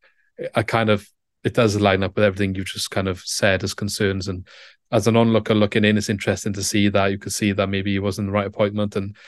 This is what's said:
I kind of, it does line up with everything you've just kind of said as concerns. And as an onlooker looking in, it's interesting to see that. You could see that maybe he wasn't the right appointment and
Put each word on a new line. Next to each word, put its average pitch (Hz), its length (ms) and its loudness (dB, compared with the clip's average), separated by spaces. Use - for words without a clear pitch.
I 110 100 0
kind 113 260 0
of, 104 180 0
it - 100 -2
does 107 260 2
line 98 240 4
up 92 120 -4
with 107 100 4
everything 98 280 0
you've 95 140 -6
just - 240 -10
kind 98 160 -2
of 92 140 -4
said 98 420 0
as 95 100 -4
concerns. 98 540 -4
And 92 200 -8
as 117 160 2
an 113 80 4
onlooker 113 400 4
looking 107 300 2
in, 107 120 4
it's 98 120 -2
interesting 98 440 -2
to 95 100 -6
see 101 260 2
that. 98 220 2
You 98 60 -4
could 101 160 -10
see 104 200 0
that 98 160 0
maybe 98 240 -2
he 98 60 0
wasn't 101 280 -2
the 98 60 -4
right 101 140 0
appointment 104 500 -2
and 101 180 -6